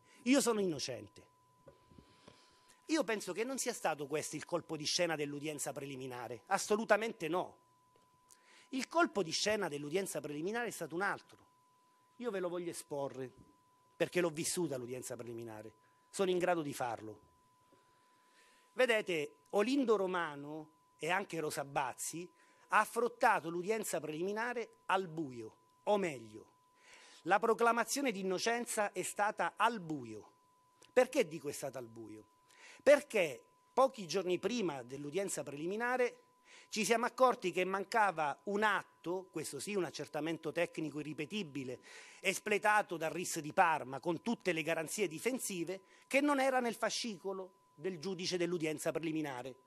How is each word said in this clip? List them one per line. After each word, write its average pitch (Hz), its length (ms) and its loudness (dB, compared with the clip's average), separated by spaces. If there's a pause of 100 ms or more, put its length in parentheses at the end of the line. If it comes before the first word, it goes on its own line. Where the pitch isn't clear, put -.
(240)
"Io 254 180 6
sono 220 180 4
innocente." 127 680 -4 (1600)
Io 311 160 4
penso 185 300 -2
che 208 100 -2
non 254 160 -4
sia 240 120 -2
stato 151 360 -2
questo 147 280 -2
il 143 100 -8
colpo 165 300 -4
di 151 80 -6
scena 170 320 2
dell'udienza 143 560 -4
preliminare, 127 760 -8
assolutamente 208 800 2
no. 170 300 -2 (1120)
Il 262 180 -2
colpo 320 340 2
di 160 80 -2
scena 208 380 0
dell'udienza 147 520 -2
preliminare 175 500 -4
è - 20 -6
stato 160 240 -8
un 180 80 -2
altro. 180 340 -4 (760)
Io 240 160 -6
ve 196 80 -2
lo 180 100 -2
voglio 175 220 -4
esporre, 135 600 -6 (640)
perché 170 260 0
l'ho 170 100 2
vissuta 151 440 -2
l'udienza 123 400 -8
preliminare, 113 560 -10 (380)
sono 190 220 2
in 180 80 4
grado 175 240 2
di 143 100 -6
farlo. 110 460 -6 (1500)
Vedete, 214 600 2 (160)
Olindo 226 440 4
Romano 156 760 -2 (280)
e 156 140 -2
anche 180 280 -2
Rosa 151 240 -4
Bazzi 143 640 -4 (420)
ha 190 100 6
affrontato 214 680 2
l'udienza 180 500 -2
preliminare 208 800 -4 (100)
al 190 200 2
buio, 131 480 -8 (280)
o 208 140 4
meglio, 113 480 -6 (800)
la 180 140 6
proclamazione 233 760 4
di 196 100 -4
innocenza 208 720 0
è 180 100 -2
stata 202 540 -2
al 226 220 2
buio. 127 520 -8 (600)
Perché 254 360 4
dico 147 220 -8
è 143 40 -4
stata 135 240 -8
al 123 100 -10
buio? 107 360 -14 (580)
Perché 190 640 4 (300)
pochi 247 340 2
giorni 175 320 0
prima 185 440 -2
dell'udienza 147 600 -4
preliminare 220 720 0 (540)
ci 214 160 0
siamo 226 200 4
accorti 240 460 4
che 180 140 2
mancava 185 800 2
un 208 200 0
atto, 185 680 0
questo 147 280 -6
sì, 202 160 -6
un 190 80 2
accertamento 151 680 -4
tecnico 160 460 -2
irripetibile, 143 800 -6 (420)
espletato 208 760 2
dal 160 160 -2
ris 165 280 -4
di 151 120 -6
Parma 139 480 2
con 165 220 -2
tutte 226 320 0
le 160 100 -2
garanzie 160 460 0
difensive, 185 720 -4 (260)
che 269 140 4
non 285 180 4
era 262 200 4
nel 233 160 0
fascicolo 190 760 -4 (240)
del 170 240 -6
giudice 175 380 -2
dell'udienza 165 540 0
preliminare. 151 640 -4 (120)